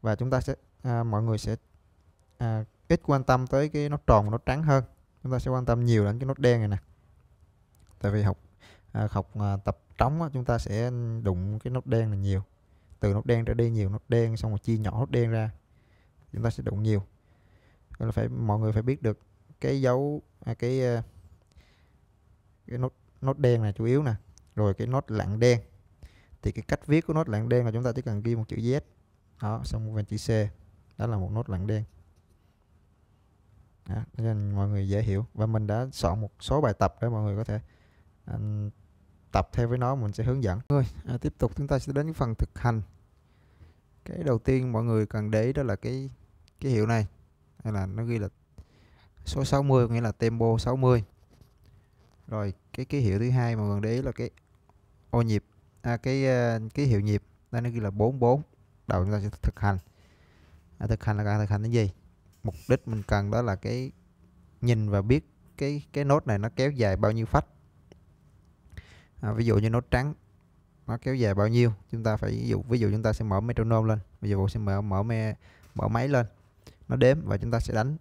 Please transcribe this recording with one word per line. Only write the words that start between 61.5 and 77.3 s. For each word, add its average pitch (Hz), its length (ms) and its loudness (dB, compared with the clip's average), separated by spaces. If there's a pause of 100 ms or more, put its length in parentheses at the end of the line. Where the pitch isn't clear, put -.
cái 113 80 -4
gì? 110 200 2 (520)
Mục 107 120 -6 (120)
đích - 200 0
mình 110 200 -4
cần 101 240 0
đó 113 100 0
là 110 140 0
cái 123 360 -6 (720)
nhìn 113 280 2
và 101 120 2
biết 127 280 2 (280)
cái, 143 260 -4 (100)
cái 143 120 -2
nốt 143 220 2
này 107 100 2
nó 104 180 -2
kéo 139 160 2
dài 110 240 2
bao 104 160 2
nhiêu 113 140 -2
phách. - 200 2 (1800)
À, 107 120 -4
ví 113 120 0
dụ 110 120 4
như 110 120 2
nốt 120 220 0
trắng 135 220 0 (720)
nó 113 140 -4
kéo 131 140 -2
dài 110 180 2
bao 101 140 4
nhiêu, 117 240 4 (200)
chúng 113 120 -6
ta 110 140 2
phải 104 140 -2
ví 113 160 -4
dụ, 104 140 0
ví 123 180 0
dụ 104 120 2
chúng 110 120 -2
ta 110 100 2
sẽ 110 120 -4
mở 101 160 2
metronome 113 460 2
lên, 107 120 2 (220)
ví 104 80 -4
dụ 98 180 2
sẽ 113 120 -2
mở, 101 220 0
mở 101 220 0
me-, 110 300 -2 (420)
mở - 120 -2
máy 117 200 0
lên, 127 180 4 (600)
nó 123 80 -2
đếm 131 300 6
và 101 120 0